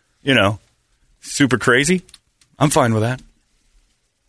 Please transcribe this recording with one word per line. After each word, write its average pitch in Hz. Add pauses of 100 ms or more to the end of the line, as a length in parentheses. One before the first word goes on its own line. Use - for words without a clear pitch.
(220)
you 135
know, 104 (600)
super 131
crazy, 143 (560)
I'm 147
fine 123
with 107
that. 123 (1080)